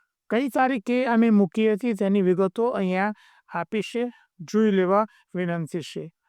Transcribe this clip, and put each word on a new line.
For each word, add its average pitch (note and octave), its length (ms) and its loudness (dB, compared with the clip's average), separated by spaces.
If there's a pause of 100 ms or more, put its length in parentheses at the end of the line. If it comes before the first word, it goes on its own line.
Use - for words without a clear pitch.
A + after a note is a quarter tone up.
(300)
કઈ B3 200 -2
તારીખે B3+ 560 0
અમે A#3 240 4
મૂકી G#3+ 440 2
હતી A3+ 200 -2
તેની G3+ 280 0
વિગતો F#3 460 0
અહીંયા G3+ 460 -2 (340)
આપી F3+ 340 -6
છે, A#3+ 300 -6 (280)
જોઈ G#3+ 320 2
લેવા F#3+ 340 2 (300)
વિનંતી E3+ 460 -4
છે. D#3+ 300 -12 (180)